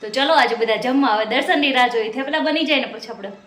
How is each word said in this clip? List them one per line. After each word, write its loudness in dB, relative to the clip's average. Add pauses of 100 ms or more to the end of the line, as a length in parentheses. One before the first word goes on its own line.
તો -12
ચલો, 0
આજે 4
બધા 0
જમવા. 2
હવે 2
દર્શનની 0
રાહ 4
જોઈ, -2
થેપલા -4
બની 0
જાય 0
ને -4
પછી -14
આપણે -12 (180)